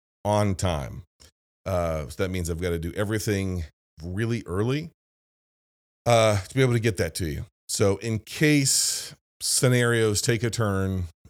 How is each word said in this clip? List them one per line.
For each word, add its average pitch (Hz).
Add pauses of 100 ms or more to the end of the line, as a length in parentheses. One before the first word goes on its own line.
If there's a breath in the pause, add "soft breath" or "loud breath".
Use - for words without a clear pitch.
(260)
on 104
time. 73 (600 loud breath)
Uh, 85
so 98
that 92
means 90
I've 85
gotta 87
do 82
everything 98 (380)
really 110
early, 127 (1160)
uh, 110
to -
be 131
able 127
to 120
get 107
that 85
to 90
you. 73 (220)
So 98
in 110
case - (280)
scenarios 120
take 120
a 120
turn 95 (240)